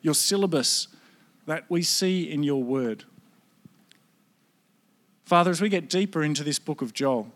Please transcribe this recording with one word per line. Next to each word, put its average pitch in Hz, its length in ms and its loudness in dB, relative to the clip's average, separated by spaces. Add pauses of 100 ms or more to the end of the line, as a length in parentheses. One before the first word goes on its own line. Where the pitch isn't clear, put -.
your 156 120 2
syllabus 170 760 0 (580)
that 156 240 -6
we 175 120 0
see 185 480 0
in 147 140 -2
your 143 200 0
word. 123 400 -2 (2250)
Father, 175 260 4
as 170 100 -2
we 208 80 2
get 175 200 -2
deeper 185 340 0
into 151 200 0
this 143 160 -2
book - 220 -6
of 117 120 -6
Joel, 123 420 0